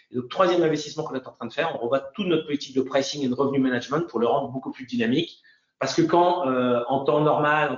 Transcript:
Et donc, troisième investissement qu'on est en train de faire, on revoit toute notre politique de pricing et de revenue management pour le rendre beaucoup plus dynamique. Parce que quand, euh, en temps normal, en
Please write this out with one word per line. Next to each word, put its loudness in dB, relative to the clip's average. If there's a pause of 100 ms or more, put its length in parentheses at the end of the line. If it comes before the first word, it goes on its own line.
(100)
Et -14
donc, -4
troisième 2
investissement -2
qu'on -8
est -8
en -12
train -12
de -14
faire, -4
on -12
revoit 0
toute -8
notre 2
politique -8
de 2
pricing -2
et 0
de 0
revenue 0
management 0
pour -6
le 2
rendre 0
beaucoup -10
plus -16
dynamique. -2 (380)
Parce -4
que 4
quand, 4
euh, 2
en 0
temps 2
normal, 2
en -4